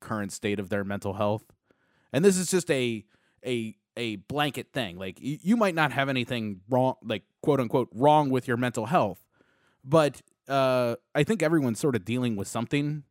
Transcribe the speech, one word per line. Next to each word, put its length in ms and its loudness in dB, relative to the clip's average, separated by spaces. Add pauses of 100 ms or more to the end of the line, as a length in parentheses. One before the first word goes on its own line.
current 320 -6
state 260 -2
of 120 -8
their 140 -2
mental 300 -6
health. 300 -2 (720)
And 100 2
this 140 6
is 120 -4
just 200 0
a, 340 0 (400)
a, 320 -4 (200)
a 200 -6
blanket 560 -6
thing. 240 -6
Like, 260 -10
y-, 200 -6
you 160 2
might 160 2
not 180 2
have 160 0
anything 600 -4
wrong, 320 2
like, 220 -6 (180)
quote 180 2
unquote, 320 0
wrong 380 4
with 180 0
your 80 0
mental 300 -2
health, 360 0 (600)
but, 380 2 (260)
uh, 480 2 (180)
I 100 2
think 180 0
everyone's 360 2
sort 160 0
of 100 -2
dealing 320 -2
with 120 -6
something 640 -4